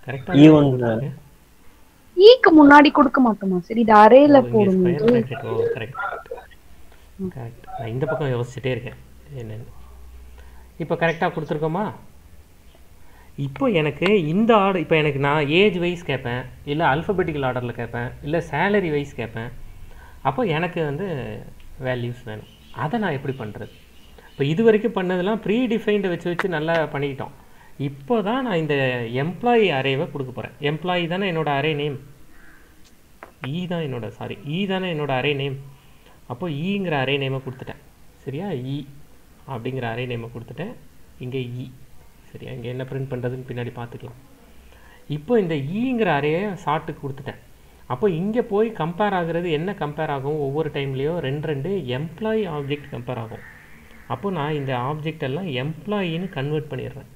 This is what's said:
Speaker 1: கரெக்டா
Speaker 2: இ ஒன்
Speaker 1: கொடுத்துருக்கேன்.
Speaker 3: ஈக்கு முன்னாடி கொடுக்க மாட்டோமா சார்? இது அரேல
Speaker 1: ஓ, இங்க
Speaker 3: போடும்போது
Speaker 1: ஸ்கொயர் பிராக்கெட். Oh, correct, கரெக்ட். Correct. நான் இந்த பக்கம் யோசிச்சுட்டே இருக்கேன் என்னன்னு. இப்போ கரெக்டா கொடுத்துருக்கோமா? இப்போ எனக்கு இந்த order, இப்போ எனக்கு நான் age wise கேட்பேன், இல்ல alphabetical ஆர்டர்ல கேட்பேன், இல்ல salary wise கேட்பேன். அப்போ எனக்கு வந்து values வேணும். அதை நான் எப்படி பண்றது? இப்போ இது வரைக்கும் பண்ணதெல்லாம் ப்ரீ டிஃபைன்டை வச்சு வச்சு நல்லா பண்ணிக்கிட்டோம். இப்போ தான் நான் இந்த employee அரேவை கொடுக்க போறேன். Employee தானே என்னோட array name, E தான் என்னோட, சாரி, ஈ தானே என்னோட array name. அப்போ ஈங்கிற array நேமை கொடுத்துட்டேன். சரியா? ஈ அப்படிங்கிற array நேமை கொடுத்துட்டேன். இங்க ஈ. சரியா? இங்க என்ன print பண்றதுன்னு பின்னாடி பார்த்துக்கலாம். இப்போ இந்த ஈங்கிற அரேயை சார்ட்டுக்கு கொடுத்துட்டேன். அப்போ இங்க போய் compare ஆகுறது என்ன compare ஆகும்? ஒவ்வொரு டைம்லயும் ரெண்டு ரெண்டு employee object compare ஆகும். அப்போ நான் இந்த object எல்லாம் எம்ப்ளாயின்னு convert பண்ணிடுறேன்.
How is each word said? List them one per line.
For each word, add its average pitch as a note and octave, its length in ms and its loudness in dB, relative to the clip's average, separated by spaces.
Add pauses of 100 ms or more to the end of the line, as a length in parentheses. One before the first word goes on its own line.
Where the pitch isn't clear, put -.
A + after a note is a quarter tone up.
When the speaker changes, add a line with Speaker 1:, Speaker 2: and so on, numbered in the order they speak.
Speaker 1:
கரெக்டா - 380 2
Speaker 2:
இ - 20 12 (120)
ஒன் C#3+ 160 6
Speaker 1:
கொடுத்துருக்கேன். A#2+ 440 0 (1080)
Speaker 3:
ஈக்கு A#4+ 320 10
முன்னாடி D4 300 12 (100)
கொடுக்க C#4 260 6
மாட்டோமா G3 420 2
சார்? A3+ 180 -2
இது A3 80 4 (120)
அரேல C#4 320 10
Speaker 1:
ஓ, B3+ 60 10
இங்க A#3+ 140 -2
Speaker 3:
போடும்போது F#3 420 4
Speaker 1:
ஸ்கொயர் A#3 320 4
பிராக்கெட். - 180 -6
Oh, A#4 300 0
correct, - 260 -8
கரெக்ட். - 260 -10 (1080)
Correct. A#2 280 -14 (120)
நான் A2+ 160 -6
இந்த C3+ 180 -2
பக்கம் D3+ 240 -2
யோசிச்சுட்டே A#2+ 400 -4
இருக்கேன் A2 240 -12 (420)
என்னன்னு. G#2+ 320 -14 (1080)
இப்போ D#3 180 -2
கரெக்டா E3 320 0
கொடுத்துருக்கோமா? D#3+ 500 -2 (1600)
இப்போ C#3 180 -4 (160)
எனக்கு D#3 280 0 (260)
இந்த A3 160 4 (120)
order, G3 220 2
இப்போ E3 180 2
எனக்கு C#3+ 240 0
நான் C#3+ 320 2
age G3 240 4
wise F3 300 -4
கேட்பேன், B2+ 300 -4 (300)
இல்ல D#3 100 0 (120)
alphabetical E3 540 -2
ஆர்டர்ல B2 340 -4
கேட்பேன், A#2+ 260 -6 (180)
இல்ல D3+ 100 -2 (160)
salary F#3 420 0
wise C#3+ 260 -4
கேட்பேன். A2+ 300 -8 (800)
அப்போ F#3+ 140 -2 (140)
எனக்கு E3+ 320 -2
வந்து D3+ 180 -6 (800)
values A#2+ 420 -4
வேணும். G#2+ 220 -12 (340)
அதை D3+ 180 -4
நான் E3 160 -2
எப்படி C3 200 -6
பண்றது? G#2+ 340 -10 (600)
இப்போ - 200 -2
இது F3 140 0
வரைக்கும் A3 320 4
பண்ணதெல்லாம் F#3 480 0
ப்ரீ G3+ 100 2 (160)
டிஃபைன்டை G#3 400 0
வச்சு E3+ 200 -4
வச்சு E3+ 240 -4
நல்லா D#3+ 180 0 (180)
பண்ணிக்கிட்டோம். C#3 420 -6 (540)
இப்போ F3+ 280 -4 (120)
தான் B3+ 180 -2
நான் F#3 160 0
இந்த D3 140 0 (480)
employee A3+ 420 2 (120)
அரேவை C3+ 340 0
கொடுக்க C3 260 -8
போறேன். G#2+ 160 -10 (160)
Employee F3 420 -2
தானே G3 200 -4
என்னோட D#3 180 -2 (100)
array D#3 200 0
name, C#3+ 180 -4 (1600)
E F3 40 -6 (120)
தான் E3 160 -4
என்னோட, A#2+ 200 -8 (120)
சாரி, A#2 160 -10 (180)
ஈ F3 40 -4 (140)
தானே F#3 220 -4
என்னோட D3 260 -4
array C#3+ 220 0
name. C3+ 160 -6 (760)
அப்போ F3 160 -6 (220)
ஈங்கிற F#3+ 340 -2
array C3+ 200 -2
நேமை C3+ 220 -4
கொடுத்துட்டேன். - 360 -12 (420)
சரியா? D3+ 240 -8 (240)
ஈ C#3+ 60 -6 (760)
அப்படிங்கிற B2 400 -6
array B2 220 -6
நேமை A#2 200 -8
கொடுத்துட்டேன். D3 400 -12 (520)
இங்க B2+ 120 -6 (240)
ஈ. C3+ 40 -12 (680)
சரியா? - 240 -14
இங்க A#2+ 160 -10
என்ன C3 180 -8
print C3+ 220 -6
பண்றதுன்னு B2+ 380 -6
பின்னாடி A#2+ 260 -8
பார்த்துக்கலாம். A#2+ 420 -14 (1000)
இப்போ D3+ 140 -4 (120)
இந்த E3 100 -2 (240)
ஈங்கிற A#3 400 0
அரேயை D3+ 240 0 (220)
சார்ட்டுக்கு D#3 400 -4
கொடுத்துட்டேன். C3 360 -10 (520)
அப்போ C3 140 -2 (120)
இங்க G#3+ 200 -2 (120)
போய் G#3+ 180 2 (120)
compare F#3 380 -2
ஆகுறது E3+ 380 -2
என்ன E3+ 140 -4 (100)
compare D3+ 360 -4
ஆகும்? C#3+ 300 -4
ஒவ்வொரு D3 280 -2
டைம்லயும் C#3 500 -4
ரெண்டு D3 280 -4
ரெண்டு C#3+ 180 -6 (260)
employee G#3+ 460 -4 (140)
object C#3+ 360 -6
compare B2 300 -8
ஆகும். G#2+ 200 -12 (720)
அப்போ G3+ 220 -6
நான் D3+ 220 -2
இந்த C3+ 140 -4 (180)
object D#3 380 -6
எல்லாம் F#3 200 -4 (140)
எம்ப்ளாயின்னு F3+ 760 -4
convert D3 360 -4
பண்ணிடுறேன். B2+ 420 -10